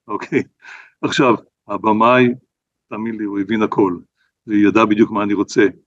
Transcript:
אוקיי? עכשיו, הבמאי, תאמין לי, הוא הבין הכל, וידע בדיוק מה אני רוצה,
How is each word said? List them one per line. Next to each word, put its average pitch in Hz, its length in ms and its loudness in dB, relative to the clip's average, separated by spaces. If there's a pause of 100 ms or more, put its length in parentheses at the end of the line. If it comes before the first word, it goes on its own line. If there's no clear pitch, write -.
אוקיי? 110 360 -4 (580)
עכשיו, 127 340 2 (320)
הבמאי, 110 600 2 (640)
תאמין 110 260 -10
לי, 107 80 -10
הוא 101 160 -6
הבין 107 220 -2
הכל, 98 360 0 (500)
וידע 104 380 2
בדיוק 107 260 2
מה 104 120 -4
אני 101 100 -4
רוצה, 101 320 0 (220)